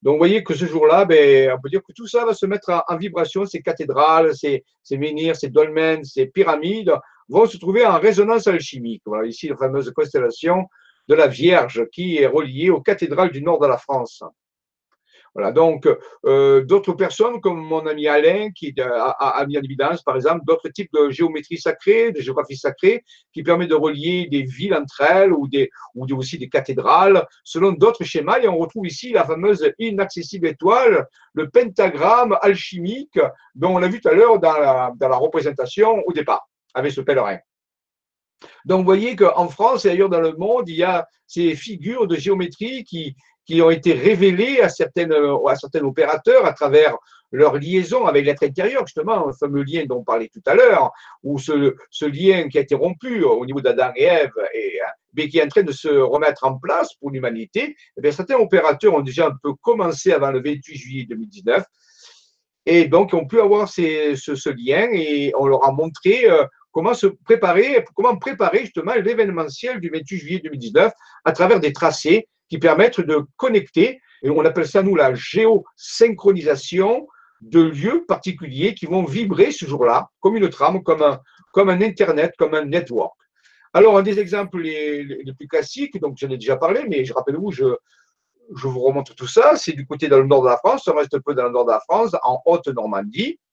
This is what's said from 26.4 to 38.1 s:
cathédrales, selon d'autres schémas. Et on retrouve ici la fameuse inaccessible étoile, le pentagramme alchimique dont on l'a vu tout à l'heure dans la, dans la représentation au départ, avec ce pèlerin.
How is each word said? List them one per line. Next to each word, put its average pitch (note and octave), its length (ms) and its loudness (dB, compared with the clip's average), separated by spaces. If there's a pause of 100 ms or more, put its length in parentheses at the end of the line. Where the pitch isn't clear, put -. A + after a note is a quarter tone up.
cathédrales, D#3 800 2 (160)
selon F#3+ 300 -2
d'autres F#3+ 320 2
schémas. F#3 380 -2
Et A#3 40 2
on F3 120 0
retrouve F3+ 280 -6
ici G#3 240 -12
la A3 140 2
fameuse D#3+ 440 0 (120)
inaccessible G3 680 -6
étoile, F#3+ 640 2 (240)
le D3+ 180 -6
pentagramme G#3 880 2
alchimique F#3+ 800 -4 (380)
dont F3 180 0
on F3+ 40 0
l'a F3+ 100 0
vu A3 120 -6
tout E3+ 100 2
à D#3+ 40 4
l'heure A3 240 6
dans D#3+ 180 2
la, C3 380 0
dans C3 140 -2
la C3 80 2
représentation D3+ 880 -2
au F3+ 60 -4
départ, - 360 -4 (260)
avec C3+ 180 -4
ce C#3 80 -8
pèlerin. B2 380 -2 (1300)